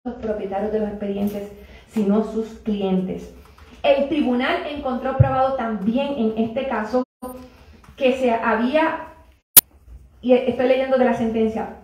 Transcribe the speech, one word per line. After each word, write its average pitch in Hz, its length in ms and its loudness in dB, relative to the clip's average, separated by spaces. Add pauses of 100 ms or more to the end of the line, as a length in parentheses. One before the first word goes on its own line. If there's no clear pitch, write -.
los 233 100 -8
propietarios 208 560 -4
de 214 80 0
los 208 100 -2
expedientes, 202 600 -4 (360)
sino 208 360 2
sus 220 240 -4 (120)
clientes. 190 760 -2 (480)
El 277 260 4
tribunal 285 640 0
encontró 262 480 -4
probado 269 380 4
también 226 640 -2
en 220 200 0
este 233 300 -2
caso 220 360 -2 (920)
que 262 160 2
se 247 180 0
había, 240 760 0 (1160)
y 247 120 6
estoy 254 340 2
leyendo 262 300 4
de 247 80 6
la 226 100 2
sentencia, 220 540 0 (140)